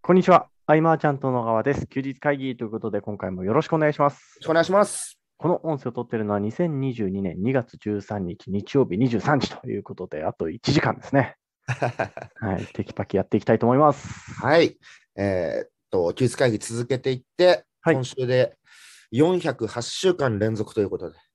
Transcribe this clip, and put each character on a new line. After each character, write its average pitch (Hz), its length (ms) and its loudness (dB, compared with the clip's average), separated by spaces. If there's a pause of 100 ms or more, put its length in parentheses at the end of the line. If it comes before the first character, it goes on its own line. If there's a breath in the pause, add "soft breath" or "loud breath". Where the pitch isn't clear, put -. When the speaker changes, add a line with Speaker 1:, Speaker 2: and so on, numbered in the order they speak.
Speaker 1:
こ - 100 0
ん 185 60 8
に 185 40 8
ち 185 100 2
は。 - 180 6 (160)
ア 151 100 6
イ 156 60 4
マ 165 140 4
ー - 20 -8
ち - 80 -4
ゃ 147 80 4
ん 139 40 -4
と 139 140 -2
野 120 140 -2
川 113 180 2
で 139 120 2
す。 123 120 -6
休 135 140 -6
日 131 180 -10
会 147 180 0
議 131 200 -6
と 120 80 -6
い - 20 -10
う - 20 -10
こ 107 120 -8
と 110 100 -6
で、 104 80 -4
今 101 180 -10
回 95 140 -6
も 92 140 -8
よ 104 80 0
ろ 151 80 4
し - 80 -8
く - 40 0
お 160 40 0
願 151 140 2
い - 20 -6
し - 80 -4
ま 143 80 4
す。 - 80 -4
Speaker 2:
よ - 220 -20
ろ - 20 -20
し - 60 -16
く - 20 -4
お 156 40 2
願 165 100 4
い - 20 2
し 175 80 -4
ま 202 100 6
す。 - 340 -6 (200)
Speaker 1:
こ 151 100 -4
の - 180 -2
音 156 140 -2
声 120 120 -6
を - 20 -20
撮 123 80 -6
っ 120 40 -6
て 117 120 -6
る 107 80 -2
の 104 80 0
は、 104 80 0
二 107 100 -2
千 156 300 -2
二 135 120 -2
十 110 140 -4
二 98 140 -4
年 90 200 -6
二 127 120 0
月 - 240 -2
十 104 240 -4
三 101 240 -6
日、 87 260 -10
日 101 240 -6
曜 135 100 6
日 90 120 -4
二 127 100 2
十 113 140 0
三 143 180 2
時 - 100 -4
と - 200 -14
い 107 80 -4
う 98 40 -6
こ - 140 -16
と 92 120 -10
で、 76 180 -8
あ 101 80 -4
と 82 160 -6
一 117 240 -4
時 151 80 4
間 113 160 -2
で - 60 -20
す - 120 -4
ね。 - 220 2 (140)
Speaker 2:
<laughs> - 840 -8
Speaker 1:
は 95 240 -4
い。 98 140 -8
テ 104 100 -6
キ - 100 -10
パ 101 120 -6
キ - 100 -8
や 95 80 2
っ - 60 -6
て 110 80 2
い - 20 2
き - 60 -6
た 113 80 4
い 110 60 2
と 120 60 0
思 127 100 4
い - 20 4
ま 147 160 6
す。 - 480 -12
Speaker 2:
は 151 180 4
い。 - 180 2 (380 soft breath)
え 92 480 -2
ー - 20 -10
っ - 40 -20 (200)
と、 90 240 0
休 123 140 0
日 - 80 -2
会 127 160 2
議 107 60 -2
続 117 280 -6
け 127 140 -2
て 131 140 -2
い - 20 -2
っ 127 60 -14 (160)
て、 180 260 6 (160)
Speaker 1:
は 165 140 4
い。 - 20 6
Speaker 2:
今 131 80 -2
週 127 240 -4
で 127 300 2 (520 soft breath)
四 165 300 2
百 127 280 -4
八 120 220 -6
週 185 260 0
間 127 220 0
連 110 180 0
続 104 200 -6
と 110 60 2
い - 20 2
う 92 60 -2
こ 90 80 -6
と 85 120 -10
で。 - 80 -18 (180)